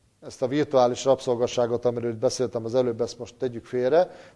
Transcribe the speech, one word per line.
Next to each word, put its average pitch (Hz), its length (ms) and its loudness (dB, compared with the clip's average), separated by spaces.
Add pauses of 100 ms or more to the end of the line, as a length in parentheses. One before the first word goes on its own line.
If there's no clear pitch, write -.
(260)
ezt - 160 -10
a 127 40 2
virtuális 127 580 2
rabszolgaságot, 120 800 0
amiről 120 260 -2
itt 113 80 -8
beszéltem 120 460 -2
az 113 100 -6
előbb, 123 260 2
ezt 117 180 -4
most 117 200 -14
tegyük 120 260 -6
félre. 131 460 2 (260)